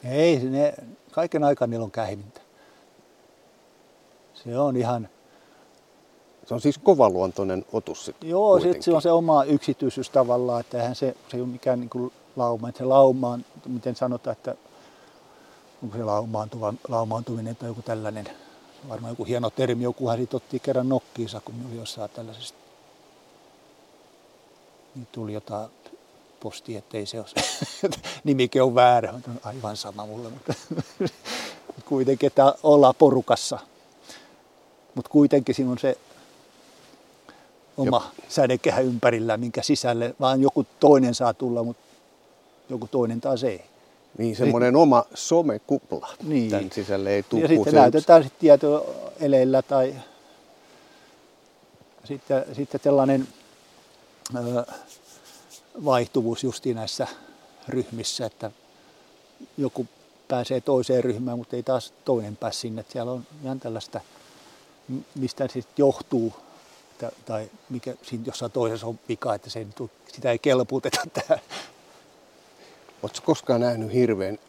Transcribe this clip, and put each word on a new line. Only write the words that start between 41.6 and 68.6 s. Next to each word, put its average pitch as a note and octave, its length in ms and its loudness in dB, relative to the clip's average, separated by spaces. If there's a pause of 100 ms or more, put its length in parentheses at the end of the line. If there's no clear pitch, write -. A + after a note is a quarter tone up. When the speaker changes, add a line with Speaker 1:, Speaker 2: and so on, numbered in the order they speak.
Speaker 1:
mut A#2 140 -6 (920)
joku A#2 200 -10
toinen A#2 320 -2
taas B2+ 240 -2
ei. G#2 200 -4 (540)
Speaker 2:
Niin, A2 180 -2
Speaker 1:
Sit C3 80 0
Speaker 2:
semmonen B2 320 4
oma C#3 280 8 (100)
somekupla. - 920 -2 (140)
Speaker 1:
Niin. C3+ 280 -2
Speaker 2:
Tän F#2+ 220 -4
sisälle G2 380 -4
ei G2+ 120 2
tuu - 180 -2
Speaker 1:
Ja D#3+ 80 2
Speaker 2:
kuin D#3+ 80 6
Speaker 1:
sitten D#3 160 2
Speaker 2:
se D#3 80 8
Speaker 1:
näytetään D3+ 400 8
Speaker 2:
yksi. C3+ 80 -4
Speaker 1:
sit - 100 -16
tietoeleillä C#3+ 1200 4
tai C3+ 320 0 (2000)
sitten, C3+ 400 -2 (100)
sitten C#3 300 -6
sellainen, C#3 440 4 (1080)
ö, A#2+ 280 -4 (1200)
vaihtuvuus A#2+ 600 0
justiin B2 320 -6
näissä A2+ 300 -8 (600)
ryhmissä, B2 580 -8
että G#2+ 240 -12 (1080)
joku B2+ 280 -6 (420)
pääsee B2+ 320 -4
toiseen B2+ 440 0
ryhmään, A#2+ 340 -4
mutta A#2+ 180 -10
ei B2 60 -6
taas B2+ 300 -4 (120)
toinen A2 320 -2
pääse - 240 -8
sinne. A2 200 -10
Että - 120 -20
siellä A#2+ 200 -8
on B2 140 -10 (180)
ihan C3 160 -8
tällaista, A2+ 400 -10 (880)
m-, B2+ 100 -8 (160)
mistä C3 340 -6
se - 40 -10
sit - 260 -10
johtuu, C3 540 0 (600)
että, - 200 -12 (120)
tai A2 260 -8 (180)
mikä B2+ 340 -10
siinä A#2 240 -10
jossain B2+ 260 -10
toisessa A2+ 340 -4